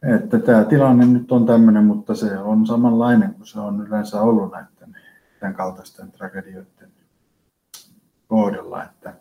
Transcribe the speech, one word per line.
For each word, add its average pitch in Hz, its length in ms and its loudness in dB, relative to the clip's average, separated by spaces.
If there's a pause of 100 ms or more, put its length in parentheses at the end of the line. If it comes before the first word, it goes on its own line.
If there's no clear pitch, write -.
(160)
Että - 240 -2
tää 110 240 2
tilanne 131 420 4
nyt 123 260 2
on 120 140 2
tämmönen, 113 380 4
mutta 104 320 0
se 101 220 -6
on 110 300 -2
samanlainen 117 640 0
kuin - 140 -20
se 107 120 -16
on 104 280 -8
yleensä 104 340 -6
ollut 107 300 0
näitten, - 460 -20 (420)
tämän 98 160 -10
kaltaisten 92 560 -14
tragedioiden 95 800 -20 (1400)
kohdalla, - 560 -4
että - 380 -20